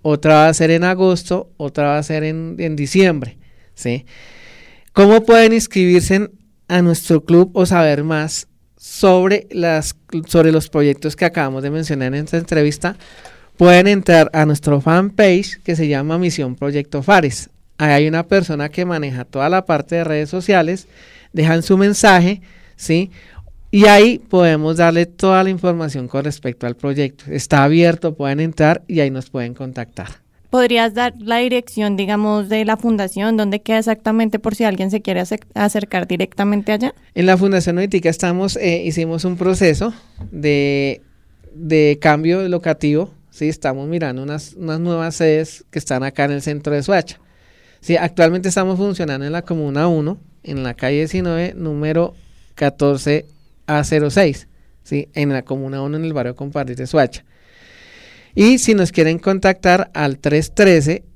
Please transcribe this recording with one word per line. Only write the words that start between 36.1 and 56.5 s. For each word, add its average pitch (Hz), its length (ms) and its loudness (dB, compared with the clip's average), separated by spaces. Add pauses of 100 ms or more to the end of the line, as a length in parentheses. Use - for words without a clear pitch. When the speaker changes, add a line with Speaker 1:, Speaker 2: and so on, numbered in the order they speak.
Speaker 2:
allá? 226 220 -4 (200)
Speaker 1:
En 180 120 0
la 185 100 4
Fundación 180 400 0
Ahoritica 185 320 -2
estamos, 180 480 -2
eh, 175 300 -2
hicimos 165 400 -4
un 180 100 -4
proceso 180 560 0 (400)
de, 143 680 -2 (520)
de 151 460 2
cambio 165 480 0
locativo, 165 640 -2 (160)
¿sí? 156 220 -6
Estamos 139 360 -6
mirando 151 360 -6
unas, 147 320 -12
unas 160 260 -8
nuevas 165 340 -4
sedes 156 560 -2
que - 80 -8
están 131 260 -4
acá 139 200 -4
en 139 60 -2
el 143 100 -4
centro 147 320 -6
de 143 100 -2
Soacha. - 380 -2 (600)
Sí, 165 180 -2
actualmente 175 500 0
estamos 185 300 -2
funcionando 165 480 -4
en 147 60 -6
la 170 100 -6
Comuna 151 460 -2
uno, 160 280 -2 (260)
en 139 200 -10
la 123 100 -6
calle 139 280 -2
diecinueve, 175 540 -4
número 160 600 -4 (400)
catorce 143 720 -2 (440)
A 147 140 0
cero 151 240 0
seis, 165 400 0 (340)
¿sí? 147 300 -8
En 147 160 -4
la 135 140 -4
Comuna 135 400 -8
uno, 147 160 -8
en 165 80 -6
el 156 80 -8
barrio 123 200 -6
Compartir 139 400 -10